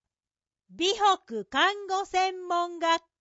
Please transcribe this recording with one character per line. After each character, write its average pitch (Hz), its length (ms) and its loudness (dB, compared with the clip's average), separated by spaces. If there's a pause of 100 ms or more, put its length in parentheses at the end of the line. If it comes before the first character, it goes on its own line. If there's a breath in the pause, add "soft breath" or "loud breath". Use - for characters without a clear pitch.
(680)
美 320 240 0
北 370 500 0
看 381 440 0
護 381 180 -2
専 370 420 -2
門 349 320 -2
学 330 240 0 (180)